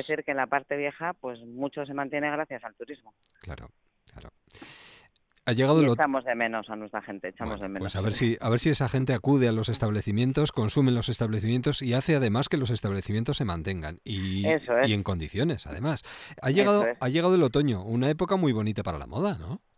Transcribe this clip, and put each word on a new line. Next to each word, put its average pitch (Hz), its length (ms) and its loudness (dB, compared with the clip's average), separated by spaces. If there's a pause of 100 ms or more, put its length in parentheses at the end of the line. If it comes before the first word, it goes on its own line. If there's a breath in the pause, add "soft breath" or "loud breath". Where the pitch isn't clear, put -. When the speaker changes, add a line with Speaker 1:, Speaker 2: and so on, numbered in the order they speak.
Speaker 1:
decir 151 160 -4
que - 80 -6
en 135 60 -4
la 127 80 0
parte 139 320 -4
vieja, 143 360 -6
pues 123 260 -12
mucho 127 440 -8
se 139 120 -12
mantiene 143 340 -2
gracias 147 340 -6
al 113 120 -14
turismo. 120 400 -18 (260)
Speaker 2:
Claro, - 280 -14 (420)
claro. - 180 -20 (1160 loud breath)
Ha 123 60 2
llegado 135 300 6
Speaker 1:
Y 147 40 8
Speaker 2:
el 127 60 6
ot- 117 40 2
Speaker 1:
echamos 135 280 2
de 123 120 0
menos 113 340 -2
a 110 80 -8
nuestra 107 240 -8
gente, 98 280 -10
echamos 113 300 -8
Speaker 2:
Bueno, 98 40 -12
Speaker 1:
de 95 60 -6
menos. 98 120 -6
Speaker 2:
pues 92 160 -4
a 95 40 -2
ver 104 120 0
si, 113 260 2
a 117 100 -2
ver 120 100 4
si 165 100 2
esa 135 180 0
gente 131 260 0
acude 131 360 4
a - 20 2
los 110 160 0
establecimientos, 113 840 0
consume 131 360 2
en 123 60 4
los 117 140 -2
establecimientos 117 720 0
y 123 140 0
hace 147 200 2
además 127 320 2
que - 80 -2
los 131 140 0
establecimientos 107 680 -2
se 135 80 0
mantengan 85 600 -4
y, 98 420 -2
Speaker 1:
Eso 147 300 2
es. 131 100 4
Speaker 2:
y 110 60 4
en 101 100 0
condiciones, 98 640 -2
además. 113 360 -4 (380 loud breath)
Ha 127 60 -4
Speaker 1:
Eso 139 80 2
Speaker 2:
llegado, 202 320 4
Speaker 1:
es. 120 140 -2
Speaker 2:
ha 127 80 0
llegado 170 260 4
el 175 80 6
otoño, 123 400 2
una 120 260 0
época 180 280 0
muy 151 160 4
bonita 107 300 0
para 170 140 -4
la 69 100 -8
moda, 147 300 -2
¿no? 90 220 -10 (180)